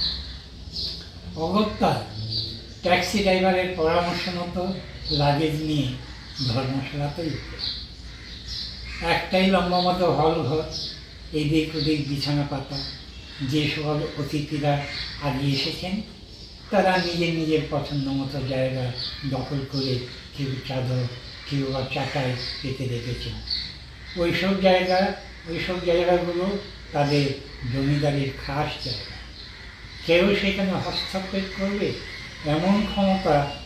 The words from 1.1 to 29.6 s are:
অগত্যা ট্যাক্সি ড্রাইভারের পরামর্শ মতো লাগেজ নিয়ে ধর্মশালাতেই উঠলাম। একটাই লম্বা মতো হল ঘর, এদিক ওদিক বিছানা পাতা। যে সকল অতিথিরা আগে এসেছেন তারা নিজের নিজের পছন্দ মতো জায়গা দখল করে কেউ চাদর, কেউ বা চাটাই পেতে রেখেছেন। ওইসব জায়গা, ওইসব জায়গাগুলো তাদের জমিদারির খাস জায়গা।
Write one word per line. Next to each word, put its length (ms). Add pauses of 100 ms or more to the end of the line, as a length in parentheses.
অগত্যা 680 (760)
ট্যাক্সি 360
ড্রাইভারের 580
পরামর্শ 520
মতো 460 (360)
লাগেজ 440
নিয়ে 340 (600)
ধর্মশালাতেই 800
উঠলাম। 600 (1200)
একটাই 400
লম্বা 300
মতো 320
হল 300
ঘর, 200 (680)
এদিক 440
ওদিক 320
বিছানা 420
পাতা। 260 (680)
যে 340
সকল 300 (120)
অতিথিরা 680 (360)
আগে 240
এসেছেন 560 (680)
তারা 260
নিজের 380
নিজের 260 (100)
পছন্দ 380
মতো 400
জায়গা 440 (340)
দখল 320 (140)
করে 260 (380)
কেউ 160 (160)
চাদর, 380 (440)
কেউ 220
বা 220
চাটাই 420 (260)
পেতে 220
রেখেছেন। 480 (880)
ওইসব 420
জায়গা, 500 (360)
ওইসব 360
জায়গাগুলো 720 (340)
তাদের 380 (420)
জমিদারির 600 (140)
খাস 380
জায়গা। 320 (880)